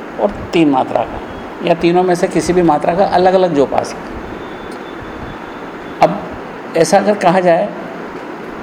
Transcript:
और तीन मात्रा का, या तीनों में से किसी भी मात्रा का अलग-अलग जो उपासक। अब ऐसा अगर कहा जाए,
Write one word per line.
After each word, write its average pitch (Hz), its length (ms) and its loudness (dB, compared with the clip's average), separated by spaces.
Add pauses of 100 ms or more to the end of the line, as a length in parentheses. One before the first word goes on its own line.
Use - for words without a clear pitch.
(200)
और 104 100 2 (220)
तीन 165 180 6
मात्रा 127 320 2
का, - 180 -6 (460)
या 170 80 4
तीनों 170 280 4
में 180 120 2
से 180 140 2
किसी 180 240 0
भी 180 100 4
मात्रा 160 320 4
का 190 100 4
अलग-अलग 185 500 4
जो 139 80 6
उपासक। - 340 -2 (2000)
अब 165 200 0 (540)
ऐसा 165 200 4
अगर 202 180 4
कहा 190 260 2
जाए, 180 280 4 (960)